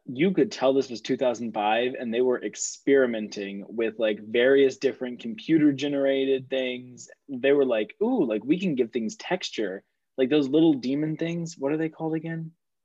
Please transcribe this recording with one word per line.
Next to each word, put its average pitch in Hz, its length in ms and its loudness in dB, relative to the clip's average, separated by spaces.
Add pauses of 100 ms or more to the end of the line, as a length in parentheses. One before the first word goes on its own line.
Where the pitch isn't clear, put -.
you 139 260 0
could 135 180 2
tell 131 220 2
this 135 160 2
was 117 140 -10
two 131 160 -2
thousand 120 340 -2
five, 113 460 0
and 123 140 -6
they 120 100 2
were 127 200 0
experimenting 110 1300 -2
with, 110 300 -4
like, 107 220 0
various 123 580 4
different 123 420 -4
computer-generated 135 1300 0
things. 127 600 -6 (200)
They 135 240 2
were 143 140 6
like, 110 360 -2
"Ooh, 226 220 2
like, 107 200 -2
we 156 140 2
can 180 160 0
give 120 160 0
things 110 260 -4
texture." 107 680 -6 (320)
Like, 131 140 2
those 143 180 2
little 160 260 4
demon 143 440 -2
things, 170 400 -6
what 139 140 -2
are 156 40 -2
they 160 140 -2
called 160 240 -6
again? 160 380 -8 (320)